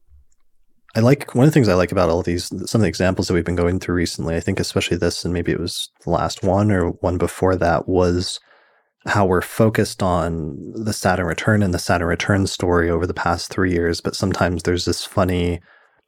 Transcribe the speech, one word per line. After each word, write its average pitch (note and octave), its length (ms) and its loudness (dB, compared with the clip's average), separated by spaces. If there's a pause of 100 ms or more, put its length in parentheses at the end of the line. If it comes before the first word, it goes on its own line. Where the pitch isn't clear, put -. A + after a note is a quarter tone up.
(960)
I A2+ 60 0
like, B2 340 2
one B2 100 4
of D#3 60 8
the D#3 40 2
things B2 140 6
I F2+ 60 4
like F2+ 180 2
about F#2 180 2
all E2+ 100 2
of F2+ 60 -4
these, F2 200 -2 (240)
some A2+ 100 2
of - 20 4
the F#2+ 60 2
examples F#2 400 0
that F#2+ 60 2
we've E2+ 100 2
been E2+ 120 -2
going F2 240 0
through F2 140 -4
recently, E2 420 -2
I E2 40 -2
think F#2+ 200 -2
especially - 380 -2
this, F2 260 -2
and E2+ 100 -4
maybe E2+ 180 -2
it - 80 -2
was - 300 -8 (140)
the E2+ 60 -4
last E2+ 320 -2
one G2 280 2
or F2 200 2 (100)
one F2+ 180 0
before F#2 380 0
that, E2+ 320 0
was F2+ 500 0 (680)
how G#2 180 2
we're F2+ 160 2
focused - 640 0
on E2 540 -2 (180)
the A2 180 -6
Saturn F#2 340 0
return G#2 360 2
and F#2 100 0
the F2 60 -2
Saturn F2 300 0
return F#2+ 380 0
story F2 440 0
over E2+ 160 0
the E2+ 80 -4
past - 360 -2
three F#2 220 -2
years. E2+ 300 -2
But - 140 -6
sometimes F2+ 480 -2
there's F2+ 200 0
this - 200 -4
funny F2+ 560 0 (480)